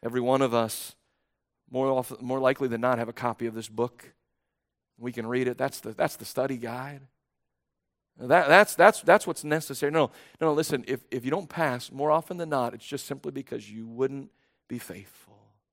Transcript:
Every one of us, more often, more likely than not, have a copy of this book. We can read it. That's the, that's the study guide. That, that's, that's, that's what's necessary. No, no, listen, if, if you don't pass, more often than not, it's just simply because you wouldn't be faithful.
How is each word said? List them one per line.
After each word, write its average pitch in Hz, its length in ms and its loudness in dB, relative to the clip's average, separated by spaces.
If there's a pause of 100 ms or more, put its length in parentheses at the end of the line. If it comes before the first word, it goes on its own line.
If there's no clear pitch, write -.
Every 120 200 -2
one 127 200 4
of 123 140 2
us, 113 400 -2 (720)
more 131 200 -2
often, 131 320 -2
more 127 180 -4
likely 131 300 2
than 113 120 -2
not, 123 180 2
have 117 100 -2
a 117 40 -12
copy 117 340 -4
of 110 80 -6
this 110 140 -10
book. 113 460 -6 (840)
We 120 120 -8
can 120 160 -8
read 123 220 0
it. 123 100 -4
That's 135 220 -4
the, 110 140 -10
that's 156 200 0
the - 100 -14
study 135 340 -4
guide. 127 420 -10 (1200)
That, 143 260 4
that's, 185 300 8
that's, 190 240 8
that's 196 260 6
what's 170 160 -6
necessary. 151 480 -2
No, 151 220 2 (280)
no, 160 120 2
listen, 147 340 0
if, 127 140 -4 (100)
if 127 140 -6
you 131 80 -2
don't 170 160 -4
pass, 131 420 -2
more 143 220 0
often 165 240 -2
than 170 120 -6
not, 131 240 0
it's - 140 -16
just - 200 -10
simply 139 260 -8
because 123 360 -10
you 113 200 -14
wouldn't 135 420 -4 (380)
be 123 100 -8
faithful. 104 640 -18 (320)